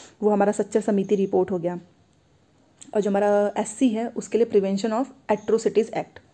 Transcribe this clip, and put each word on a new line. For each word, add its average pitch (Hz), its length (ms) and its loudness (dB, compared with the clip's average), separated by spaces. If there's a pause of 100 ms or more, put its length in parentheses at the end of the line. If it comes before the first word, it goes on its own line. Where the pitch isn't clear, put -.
(220)
वो 208 80 2
हमारा 202 220 2
सच्चर 208 280 -2
समिति 202 360 0
रिपोर्ट 190 340 0
हो 180 80 -2
गया। 175 220 -6 (1120)
और 214 60 0
जो 202 100 0
हमारा 208 460 2
एससी 208 320 0
है, 226 200 -2
उसके - 300 -4
लिए 226 80 2
prevention 214 580 0
of - 320 -4
atrocities 220 560 0
act, - 280 -8 (140)